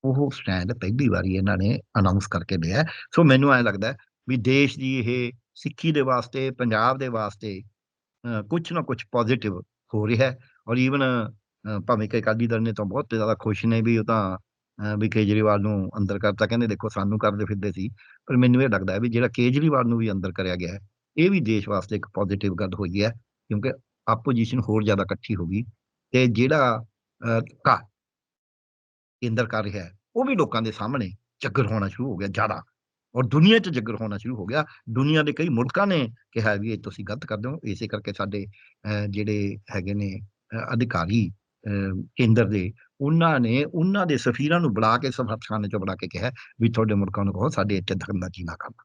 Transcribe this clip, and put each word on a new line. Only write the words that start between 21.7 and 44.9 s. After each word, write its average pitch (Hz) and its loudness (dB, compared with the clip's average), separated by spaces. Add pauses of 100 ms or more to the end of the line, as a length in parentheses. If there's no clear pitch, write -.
ਇੱਕ 90 -6
ਪੋਜ਼ਿਟਿਵ 98 -2
ਗੱਲ 92 -4
ਹੋਈ 98 -2
ਹੈ, 113 2 (400)
ਕਿਉਂਕਿ 107 -2 (360)
ਆਪੋਜੀਸ਼ਨ 120 2
ਹੋਰ 107 0
ਜ਼ਿਆਦਾ 98 2
ਇਕੱਠੀ 98 -4
ਹੋ 85 -4
ਗਈ 101 -2 (480)
ਤੇ 127 4
ਜਿਹੜਾ, 120 2 (400)
ਅਹ, 117 2
ਧੱਕਾ - 0 (1400)
ਕੇਂਦਰ 117 0
ਕਰ 110 -4
ਰਿਹਾ 98 -8
ਹੈ, 87 -16 (240)
ਉਹ 254 2
ਵੀ 269 0
ਲੋਕਾਂ 127 0
ਦੇ 110 -2
ਸਾਹਮਣੇ 107 -6 (280)
ਝੱਗਰ 123 0
ਹੋਣਾ 104 -2
ਸ਼ੁਰੂ 123 -6
ਹੋ 90 -6
ਗਿਆ 101 -6
ਜ਼ਿਆਦਾ, 101 -4 (520)
ਔਰ 123 2
ਦੁਨੀਆ 165 6
'ਚ 175 -4
ਝੱਗਰ 113 -4
ਹੋਣਾ 104 -6
ਸ਼ੁਰੂ 117 -6
ਹੋ 98 -8
ਗਿਆ। 147 -2 (240)
ਦੁਨੀਆ 147 2
ਦੇ 143 0
ਕਈ 165 -2
ਮੁਲਕਾਂ 127 0
ਨੇ 156 0 (240)
ਕਿਹਾ 107 0
ਵੀ 107 -4
ਇਹ 104 -6
ਤੁਸੀਂ 98 -12
ਗਲਤ 110 -8
ਕਰਦੇ 107 -6
ਹੋ। 156 -10
ਇਸੇ 107 -6
ਕਰਕੇ 104 -8
ਸਾਡੇ, 98 -6 (400)
ਅਹ, 104 -2
ਜਿਹੜੇ 104 -2 (180)
ਹੈਗੇ 98 -4
ਨੇ, 101 -4
ਅਹ, - -10
ਅਧਿਕਾਰੀ, 107 0
ਅਹ, 98 -6 (120)
ਕੇਂਦਰ 113 6
ਦੇ, 101 -2 (300)
ਉਹਨਾਂ 160 4
ਨੇ 120 2
ਉਹਨਾਂ 185 0
ਦੇ 147 0
ਸਫੀਰਾਂ 139 0
ਨੂੰ 147 2
ਬੁਲਾ 110 2